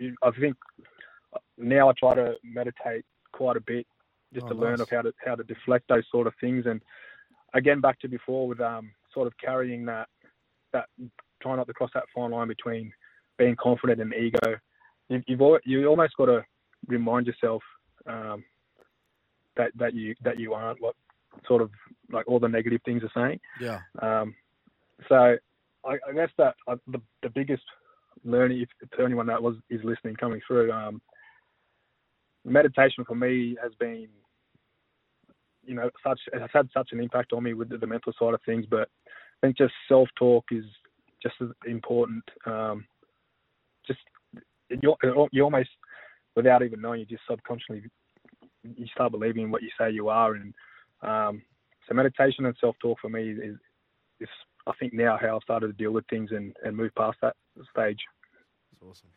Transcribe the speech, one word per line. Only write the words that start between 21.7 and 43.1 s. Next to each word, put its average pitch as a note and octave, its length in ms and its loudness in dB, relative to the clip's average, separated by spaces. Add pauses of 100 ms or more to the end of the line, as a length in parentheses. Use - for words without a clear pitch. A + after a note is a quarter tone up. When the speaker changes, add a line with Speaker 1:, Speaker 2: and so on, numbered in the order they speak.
Speaker 1:
like, A2+ 160 -6
all B2 120 2
the A#2 80 0
negative A2+ 380 0
things A#2+ 180 -2
are A2 120 -8
saying. C3+ 240 -2 (200)
Speaker 2:
Yeah. A#2 200 -8 (220)
Speaker 1:
Um, A2 340 -2 (720)
so B2 300 8 (480)
I, C3+ 120 -4 (100)
I C#3 60 -10
guess D#3+ 240 0
that, C3+ 180 4 (120)
uh, B2 80 -4 (120)
the, B2+ 140 -8 (220)
the B2 60 -6
biggest C#3 340 -4 (600)
learning, B2 380 2
if, - 360 -12
to B2+ 60 2
anyone A#2+ 240 0
that A#2 140 -2
was, A#2 140 -2 (140)
is A2+ 140 -6
listening A2+ 320 -6
coming A2+ 300 -6
through, A#2 260 2
um, A2 300 -8 (1400)
meditation C3+ 600 4
for A#2 100 -6
me B2 460 -2
has A#2+ 180 -8
been, A2+ 280 -6 (1600)
you B2+ 100 -10
know, A#2+ 140 -2 (160)
such, C3 140 -2 (140)
it A#2 80 -6
has A#2+ 120 -12
had C#3+ 200 4
such C3 180 -2
an A#2 80 -6
impact A#2+ 340 -2
on A#2+ 100 -2
me A#2 100 -4
with A2+ 160 -8
the, A#2+ 80 -10
the A2 100 -6
mental A2+ 320 -6
side A#2 140 2
of - 120 0
things, A2+ 240 -2
but A2 200 0 (180)
I - 400 -4
think B2+ 100 0
just C3 160 4 (140)
self-talk B2 640 6
is A2 140 -6 (560)
just - 200 -6
as A#2+ 80 -6 (160)
important. A#2 580 -2 (220)
Um, A2 400 -6 (1000)